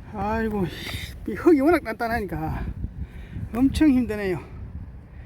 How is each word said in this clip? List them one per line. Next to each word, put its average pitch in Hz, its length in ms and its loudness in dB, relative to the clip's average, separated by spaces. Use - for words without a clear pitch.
아이고, 208 540 0
이 220 40 -4
흙이 294 280 6
워낙 302 240 4
단단하니까 214 840 -2
엄청 269 340 6
힘드네요. 208 520 2